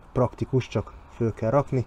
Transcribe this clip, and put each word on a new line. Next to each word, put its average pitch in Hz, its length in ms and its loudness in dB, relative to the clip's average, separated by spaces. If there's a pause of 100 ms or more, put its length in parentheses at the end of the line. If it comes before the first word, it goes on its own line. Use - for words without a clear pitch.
(120)
praktikus, 123 560 0
csak - 260 -4 (220)
föl 113 180 0
kell 110 160 -2
rakni. 131 380 2